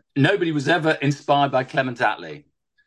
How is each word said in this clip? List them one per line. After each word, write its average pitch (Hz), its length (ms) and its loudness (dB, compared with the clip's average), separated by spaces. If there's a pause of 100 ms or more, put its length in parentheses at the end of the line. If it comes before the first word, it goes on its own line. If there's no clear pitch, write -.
(140)
nobody 170 360 2
was 147 160 -4
ever 160 260 2 (100)
inspired 143 500 0
by 131 120 0
Clement 131 340 -4
Attlee. 87 460 -4 (420)